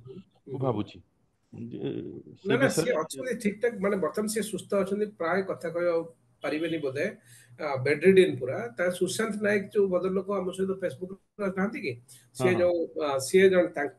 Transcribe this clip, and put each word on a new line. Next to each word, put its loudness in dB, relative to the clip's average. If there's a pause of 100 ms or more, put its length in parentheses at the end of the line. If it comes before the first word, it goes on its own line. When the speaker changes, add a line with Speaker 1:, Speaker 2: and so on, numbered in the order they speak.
(480)
Speaker 1:
ମୁଁ -8
Speaker 2:
ହୁଁ। -
Speaker 1:
ଭାବୁଛି। -2 (540)
ଯେ, -12 (560)
ସେ -4
Speaker 2:
ନା, 4
ନା, 4
Speaker 1:
ବିଷୟରେ 2
Speaker 2:
ସିଏ 0
ଅଛନ୍ତି -4
ଠିକ୍ -4
ଠାକ୍, -2
ମାନେ, 0
ବର୍ତ୍ତମାନ -2
ସିଏ -2
ସୁସ୍ଥ -8
ଅଛନ୍ତି, 0
ପ୍ରାୟ -2
କଥା -6
କହି -2
ଆଉ 2 (400)
ପାରିବେନି -2
ବୋଧେ, -2 (540)
ଆ, -2
ବେଡ୍ 0
ରିଡନ୍ 8
ପୁରା। -4 (200)
ତା 2
ସୁଶାନ୍ତ -2
ନାୟକ 2 (100)
ଯୋଉ 4
ଭଦ୍ରଲୋକ 0
ଆମ -2
ସହିତ -2
Facebook-ରେ -6
ନାହାନ୍ତି -2
କି, -4 (420)
ସିଏ 2
Speaker 1:
ହଁ, -
ହଁ। 2
Speaker 2:
ଯୋଉ, 0
ଆ, 0
ସିଏ 6
ଜଣେ 6
ତାଙ୍କ -4